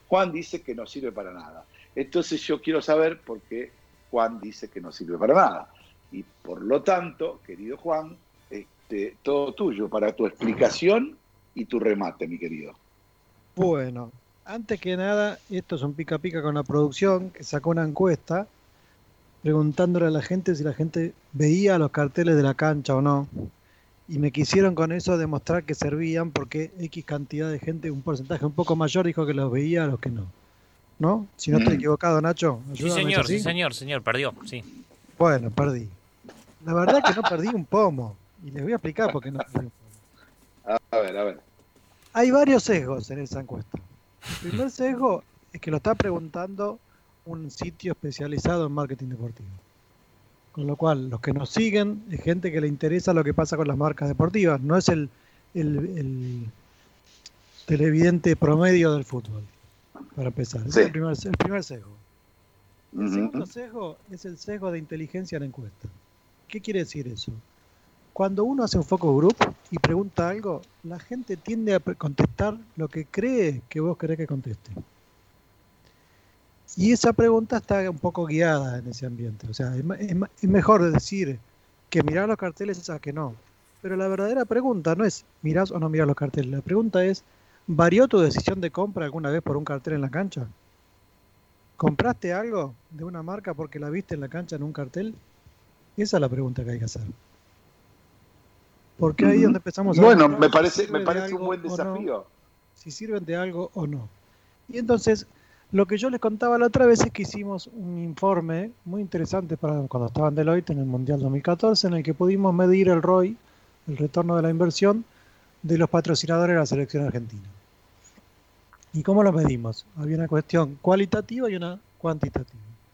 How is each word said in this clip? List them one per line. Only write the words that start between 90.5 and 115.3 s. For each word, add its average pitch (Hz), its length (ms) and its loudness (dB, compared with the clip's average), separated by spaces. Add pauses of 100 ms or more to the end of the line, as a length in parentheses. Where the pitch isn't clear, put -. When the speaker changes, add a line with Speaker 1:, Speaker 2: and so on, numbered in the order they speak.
Speaker 2:
¿Compraste 175 560 0
algo 185 420 -4 (160)
de 160 140 -12
una 170 180 -10
marca 190 300 -8
porque 147 260 -10
la 147 100 -8
viste 175 260 -6
en 147 60 -6
la 139 60 -8
cancha 165 300 -8
en 139 60 -8
un 151 100 -8
cartel? 175 420 -8 (800)
Esa 208 220 0
es 160 40 2
la 135 80 2
pregunta 127 340 -4
que 117 80 -6
hay 120 80 -6
que 113 60 -4
hacer. 110 180 -8 (2000)
Porque 160 260 2
ahí 196 60 6
es 202 60 4
Speaker 1:
Ujú. - 80 6
Speaker 2:
donde - 120 4
empezamos 185 400 -2
a 170 40 8
Speaker 1:
Bueno, 202 280 10
Speaker 2:
ver 147 100 0
Speaker 1:
me 151 80 8
Speaker 2:
si - 40 0
Speaker 1:
parece, 165 300 4
Speaker 2:
sirve 208 120 -4
Speaker 1:
me - 60 0
Speaker 2:
de 196 60 -2
Speaker 1:
parece 190 220 0
un 190 60 -6
Speaker 2:
algo 185 120 -6
Speaker 1:
buen 185 140 -4
Speaker 2:
o 165 40 -14
no. 170 80 -6
Speaker 1:
desafío. 165 560 -6 (480)
Speaker 2:
Si - 160 -20
sirven 208 340 -8
de 165 100 -6
algo 175 380 -6
o 160 140 -4
no. 131 220 -8 (580)
Y 233 120 -10
entonces, 226 480 2 (440)
lo 196 140 4
que 202 120 0
yo 240 120 -2
les 240 100 -4
contaba 233 380 2
la 240 100 6
otra 254 180 4
vez 233 160 8
es 233 100 2
que 208 120 -6
hicimos 202 500 -8
un 180 260 -8
informe 170 720 0 (140)
muy 190 160 -6
interesante 170 560 -4
para 151 240 -2
cuando 127 260 -2
estaba 151 220 0
en 147 60 0
Deloitte 165 360 2
en 143 80 -2
el 135 60 -2
Mundial 131 340 0
dos 135 100 0
mil 139 140 -2
catorce, 202 440 2
en 175 60 0
el 160 100 0
que 151 100 -2
pudimos 190 400 2
medir 185 360 6
el 170 120 6
roi, 185 360 4 (500)
el 143 100 -6
retorno 170 380 0
de 170 60 2
la 160 80 2
inversión, 180 560 2 (560)